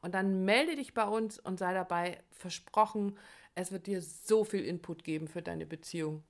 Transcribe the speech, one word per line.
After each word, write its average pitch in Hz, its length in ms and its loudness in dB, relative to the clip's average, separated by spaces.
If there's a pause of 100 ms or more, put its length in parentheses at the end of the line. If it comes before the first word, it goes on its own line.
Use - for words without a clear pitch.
und 175 120 -6
dann 190 320 2
melde 277 300 4
dich 277 180 -8
bei 220 120 2
uns 214 340 -2
und 190 180 -6
sei 180 160 0
dabei. 175 460 0 (100)
Versprochen, 202 880 0 (380)
es 185 160 -4
wird 190 160 -8
dir 190 160 -2
so - 400 4
viel 208 200 0
Input 170 400 -6
geben 156 240 -2
für 170 140 -6
deine 165 240 -6
Beziehung 156 640 -6